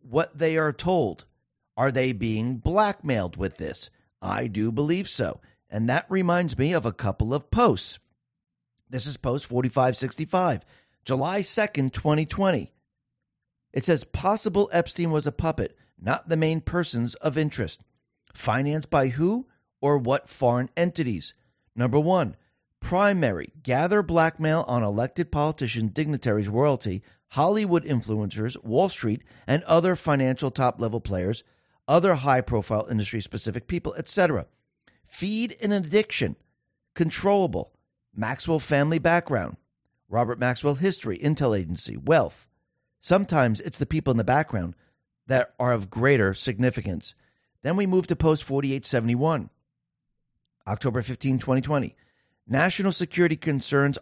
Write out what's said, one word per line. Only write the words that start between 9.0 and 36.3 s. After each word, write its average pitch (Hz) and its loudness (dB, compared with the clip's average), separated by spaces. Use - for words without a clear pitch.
is 139 -10
post 131 -4
forty-five 127 0
sixty-five, 156 -2
July 147 -2
second, 170 -2
twenty 156 2
twenty. 185 0
It 135 -4
says, 165 2
"Possible 202 0
Epstein 170 0
was 151 0
a 147 -2
puppet, - -4
not 117 -4
the 160 2
main 160 2
persons 123 -4
of 151 -2
interest. 139 -2
Financed 143 -2
by 139 4
who 175 0
or 147 4
what 131 0
foreign 123 2
entities? 160 -2
Number 123 2
one, 156 2
primary, 175 0
gather 175 2
blackmail 160 2
on 123 0
elected 117 -2
politicians, 131 -2
dignitaries, 123 -2
royalty, 113 0
Hollywood 180 2
influencers, 107 -4
Wall 147 2
Street, 113 -4
and 156 0
other 170 4
financial 135 0
top-level 117 -2
players, 98 -4
other 175 6
high-profile 127 0
industry-specific 110 -4
people, 170 -6
et 156 -10
cetera. 160 2
Feed 214 -4
an 208 0
addiction. 185 0